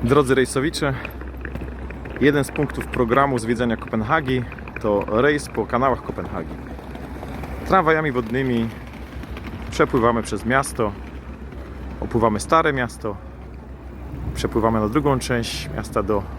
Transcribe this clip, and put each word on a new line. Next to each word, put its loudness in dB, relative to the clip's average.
Drodzy 6
rejsowicze, 2
jeden 6
z -4
punktów -2
programu 4
zwiedzania 0
Kopenhagi 0
to 2
rejs 2
po -2
kanałach 2
Kopenhagi. -6
Tramwajami 4
wodnymi 2
przepływamy 4
przez -4
miasto, 2
opływamy 2
Stare 2
Miasto, -4
przepływamy 2
na 4
drugą 4
część -2
miasta -2
do 2